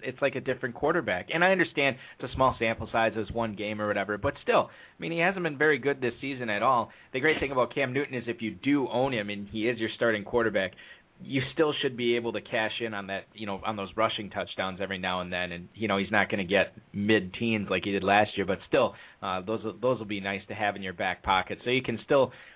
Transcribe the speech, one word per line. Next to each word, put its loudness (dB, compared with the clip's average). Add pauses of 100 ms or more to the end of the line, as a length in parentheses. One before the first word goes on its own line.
it's -4
like 2
a -2
different -4
quarterback." 0
And 2
I 6
understand 2 (240)
it's -8
a -8
small 4
sample 0
size, 4
it's -4
one -4
game -4
or 0
whatever, 0
but -2
still, 2
I -20
mean, -6
he -4
hasn't 0
been -4
very 4
good 0
this -2
season -6
at 0
all. 2 (220)
The -4
great 2
thing -2
about 2
Cam 0
Newton -2
is -4
if -6
you -2
do 2
own 0
him -4
and -8
he 0
is -2
your -2
starting 2
quarterback, 0 (460)
you -2 (100)
still 2
should -2
be 2
able 0
to -4
cash -2 (100)
in -4
on -6
that, -4 (100)
you -10
know, -4
on -2
those -6
rushing 0
touchdowns -4
every -4
now -2
and -6
then. -4
And, -10
you -2
know, 4
he's 0
not 4
gonna -2
get 4 (200)
mid-teens 2
like 0
he -4
did 0
last 4
year, 0
but -2
still, 4 (260)
uh, -4
those, -4 (220)
those 2
will -8
be -4
nice -4
to -12
have 0
in -8
your -6
back -4
pocket. 0
So -2
you 2
can -4
still 4 (260)